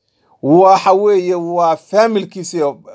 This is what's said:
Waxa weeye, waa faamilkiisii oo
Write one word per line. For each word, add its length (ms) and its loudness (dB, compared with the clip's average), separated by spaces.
Waxa 500 4
weeye, 420 0
waa 400 -2
faamilkiisii 840 -4
oo 120 -4